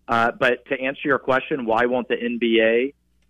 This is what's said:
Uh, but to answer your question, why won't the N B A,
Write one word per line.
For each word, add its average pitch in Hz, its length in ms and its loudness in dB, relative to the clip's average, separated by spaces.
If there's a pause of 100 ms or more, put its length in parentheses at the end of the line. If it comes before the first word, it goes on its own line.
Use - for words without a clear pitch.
Uh, 117 220 2
but 123 360 -2
to 131 140 -4
answer 135 240 -8
your 139 140 2
question, 131 480 -2
why 113 180 2
won't 123 240 -2
the 117 100 -2
N 120 200 -6
B 113 240 2
A, 120 320 2 (360)